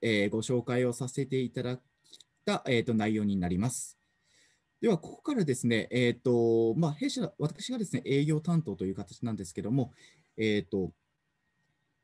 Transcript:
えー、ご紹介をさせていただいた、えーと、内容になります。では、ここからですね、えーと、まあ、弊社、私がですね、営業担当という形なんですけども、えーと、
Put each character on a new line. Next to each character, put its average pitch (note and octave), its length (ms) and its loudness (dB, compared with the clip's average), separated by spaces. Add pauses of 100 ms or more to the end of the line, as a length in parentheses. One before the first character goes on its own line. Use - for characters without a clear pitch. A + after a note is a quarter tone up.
え G#2 240 4
ー、 G2+ 40 0
ご A2 120 0
紹 B2 200 0
介 B2 220 0
を B2 80 2
さ B2 160 -6
せ C3+ 180 -4
て C3 140 -2
い B2 100 -2
た B2+ 120 -8
だ B2 100 -4
い B2+ 80 -8 (640)
た、 - 220 -2
え B2 140 4
ー G2 40 2
と、 A#2 100 0
内 G#2+ 200 2
容 G#2+ 100 0
に G2 120 2
な F2+ 120 0
り F2+ 100 0
ま A#2+ 120 0
す。 - 280 -10 (800)
で A3 80 2
は、 F#3+ 100 4
こ - 180 -12
こ - 60 -20
か D4 120 -2
ら G#3 100 2
で C#3 100 2
す - 120 -4
ね、 A2+ 240 2
え A#2+ 200 2
ー A#2 80 -2
と、 A#2 600 4
ま E3 100 2
あ、 D3 40 -2
弊 C4+ 160 -4
社、 B3+ 300 -4
私 D#3+ 340 -4
が B3+ 60 -6
で G#3+ 60 -2
す - 100 -10
ね、 - 100 -2
営 C#3 200 2
業 D3+ 160 0
担 E3 220 0
当 G2+ 120 -4
と F#2 100 -6
い F#2+ 60 -2
う F#2+ 40 -4
形 - 300 -12
な A2+ 80 -2
ん G#2 40 -6
で F#2 80 -8
す - 100 -14
け G2 80 -8
ど G2+ 80 -4
も、 B2+ 220 0 (440)
え G#2+ 300 2
ー - 20 -20
と、 F#2 240 -2 (1120)